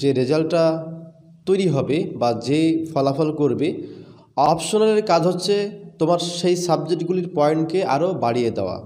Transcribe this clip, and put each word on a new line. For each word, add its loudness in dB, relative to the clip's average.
যে 2
রেজাল্টটা 0
তৈরি 2
হবে 0
বা 0
যে 0
ফলাফল 0
করবে, 0
অপশনালের 2
কাজ 2
হচ্ছে -2
তোমার 2
সেই 0
সাবজেক্টগুলির 0
পয়েন্টকে 2
আরও 0
বাড়িয়ে 0
দেওয়া। -6